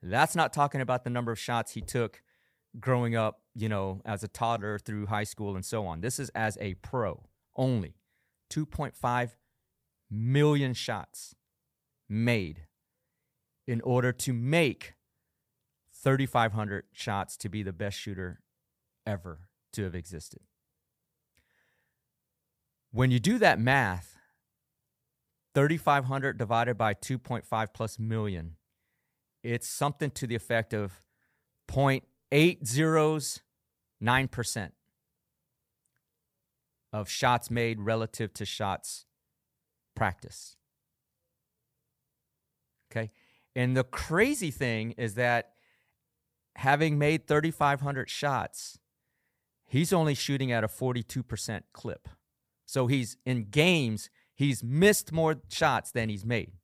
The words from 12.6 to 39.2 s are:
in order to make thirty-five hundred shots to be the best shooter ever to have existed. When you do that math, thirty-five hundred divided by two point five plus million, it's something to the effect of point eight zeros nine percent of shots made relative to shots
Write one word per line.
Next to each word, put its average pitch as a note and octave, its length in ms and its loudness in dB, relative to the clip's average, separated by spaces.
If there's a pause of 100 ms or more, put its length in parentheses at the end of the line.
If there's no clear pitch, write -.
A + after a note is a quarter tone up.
in A#2 140 -2
order B2 280 2
to B2+ 220 -4
make C3 600 0 (1000)
thirty-five C3 600 2
hundred G#2 400 -4
shots G2+ 440 -4
to - 120 -8
be G#2 140 -6
the F#2+ 100 -6
best G2 260 -6
shooter F#2 440 -10 (640)
ever F2+ 420 -8 (240)
to G#2+ 120 -4
have F2+ 100 -6
existed. E2+ 460 -12 (2500)
When B2+ 220 4
you B2 80 4
do G#3+ 180 4
that F3 220 6
math, A2+ 560 2 (1400)
thirty-five C#3+ 520 4
hundred C3+ 300 -2
divided A#2 400 0
by G#2+ 180 2
two - 220 -6
point - 300 -6
five A2 260 -2
plus - 240 -6
million, G#2 600 -4 (880)
it's A#2 240 -4
something C#3+ 420 -2
to - 160 -8
the A2+ 80 -2
effect A2+ 400 -2
of G2+ 300 -4 (640)
point C3+ 340 2 (300)
eight D3+ 340 4
zeros D#3 720 2 (600)
nine B2+ 260 2
percent - 480 -6 (2250)
of G#2+ 160 -6
shots B2 440 0
made A#2 280 0
relative A2+ 540 -2
to G#2+ 100 -8
shots - 600 -6 (880)